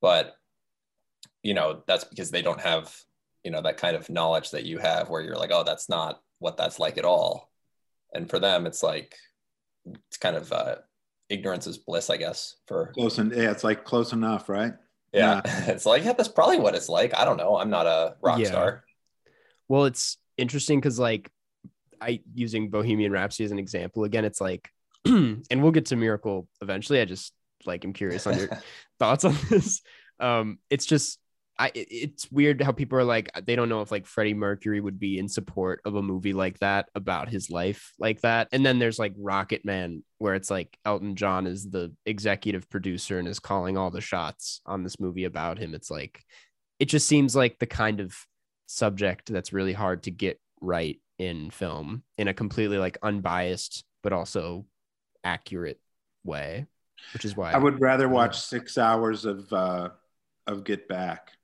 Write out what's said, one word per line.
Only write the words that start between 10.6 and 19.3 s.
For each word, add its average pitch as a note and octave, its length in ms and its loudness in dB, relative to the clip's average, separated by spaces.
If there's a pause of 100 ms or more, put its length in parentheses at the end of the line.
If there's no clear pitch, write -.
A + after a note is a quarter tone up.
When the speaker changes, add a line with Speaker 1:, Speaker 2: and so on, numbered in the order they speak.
Speaker 1:
ignorance F#2+ 380 -4
is E2 100 -10
bliss, - 320 -4
I E2 80 2
guess, D#2 400 -6 (100)
for - 280 -4
Speaker 2:
Close A#2 240 0
en-, A2 180 2
yeah, A#2 140 4
it's G#2 140 -4
like G#2+ 200 2
close A#2 280 0
enough, A2 360 -2
right? G#2+ 240 -2 (400)
Speaker 1:
Yeah. G2 320 4
Speaker 2:
Yeah. - 220 -2
Speaker 1:
<laughs> - 40 -2
It's F2+ 140 -2
like, B2 200 6
"Yeah, B3 100 2
that's A#3 140 2
probably C4 300 6
what G#2 160 4
it's E2+ 140 -4
like. F#2 300 2
I G#2 80 6
don't - 100 4
know. F#2 220 2
I'm G2+ 120 0
not F2 160 4
a D#2+ 360 2
rock F#2 180 4
Speaker 3:
Yeah. A2 60 2
Speaker 1:
star." F2+ 380 0 (840)